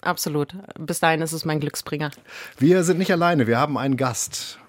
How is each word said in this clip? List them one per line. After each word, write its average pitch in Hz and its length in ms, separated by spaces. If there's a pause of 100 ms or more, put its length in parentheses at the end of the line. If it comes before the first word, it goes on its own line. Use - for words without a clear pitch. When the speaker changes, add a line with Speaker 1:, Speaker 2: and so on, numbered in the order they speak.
Speaker 1:
Absolut. 156 540 (220)
Bis 160 220
dahin 160 220
ist 160 100
es 160 140
mein 151 160
Glücksbringer. 147 500 (480)
Speaker 2:
Wir 175 240
sind 170 160
nicht 190 120
alleine. 170 360
Wir 117 100
haben 143 220
einen 131 180
Gast. - 720